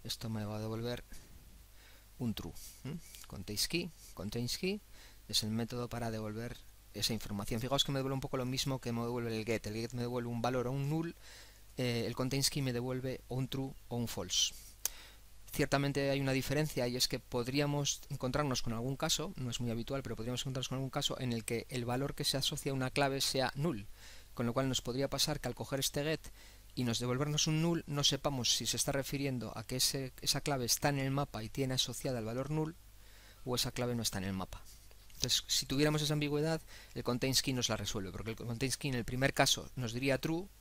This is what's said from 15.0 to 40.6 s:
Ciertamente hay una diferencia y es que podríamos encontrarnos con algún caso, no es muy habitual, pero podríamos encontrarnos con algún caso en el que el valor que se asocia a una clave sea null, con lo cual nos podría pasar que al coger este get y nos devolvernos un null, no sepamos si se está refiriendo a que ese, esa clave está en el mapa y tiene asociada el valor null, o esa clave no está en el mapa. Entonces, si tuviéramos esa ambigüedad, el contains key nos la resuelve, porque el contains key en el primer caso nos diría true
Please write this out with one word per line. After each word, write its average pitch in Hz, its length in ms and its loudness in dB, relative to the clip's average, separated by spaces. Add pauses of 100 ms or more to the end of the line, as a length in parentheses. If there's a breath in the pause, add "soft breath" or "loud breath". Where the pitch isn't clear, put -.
Ciertamente 139 600 4
hay 139 100 4
una 135 100 4
diferencia 135 560 2
y 123 80 0
es 123 120 4
que 127 120 0
podríamos 143 880 2
encontrarnos 135 520 2
con 120 120 0
algún 123 240 -2
caso, 160 380 0
no 127 140 -4
es 117 100 -4
muy 120 120 0
habitual, 123 320 -2
pero 117 120 -4
podríamos 117 260 -4
encontrarnos 131 280 -2
con 131 80 -2
algún 135 140 -2
caso - 280 0
en 127 140 0
el 113 100 -2
que - 260 -2
el 123 160 -2
valor 131 280 0
que 151 100 -4
se - 140 2
asocia 139 340 0
a 135 40 0
una 131 160 0
clave 139 280 4
sea 131 360 2
null, 139 320 0 (480 loud breath)
con 120 100 0
lo 120 80 2
cual 135 160 4
nos - 120 2
podría 131 280 0
pasar 135 320 2
que 131 60 -2
al 123 80 -2
coger 135 240 -2
este 143 240 0
get 156 280 -2 (460 loud breath)
y 127 60 2
nos - 160 4
devolvernos 139 480 2
un 156 140 4
null, 170 260 2
no 143 160 0
sepamos 139 500 4
si 120 120 2
se 117 100 0
está 131 160 2
refiriendo 135 680 0
a 113 60 -8
que 127 140 -2
ese, 131 420 2
esa 139 220 2
clave 135 240 2
está 143 240 4
en 143 100 4
el 135 100 2
mapa 135 320 0
y 113 60 -4
tiene 131 280 0
asociada 127 440 0
el 107 60 -2
valor 131 260 -2
null, 156 240 0 (720 loud breath)
o 123 100 0
esa 123 160 2
clave 120 240 0
no 117 60 0
está 104 160 0
en 92 80 -2
el 98 80 0
mapa. 95 280 -4 (520)
Entonces, - 340 2
si - 180 2
tuviéramos 147 360 4
esa 147 100 2
ambigüedad, 151 500 2 (320 loud breath)
el 120 120 -4
contains 127 360 4
key 135 120 0
nos 123 160 2
la 107 80 4
resuelve, 98 340 -2
porque 95 200 -4
el - 40 -4
contains 117 400 0
key - 140 -2
en 127 60 0
el 117 100 0
primer 131 280 2
caso - 440 4
nos 120 160 -2
diría 131 260 2
true 165 300 -2 (120)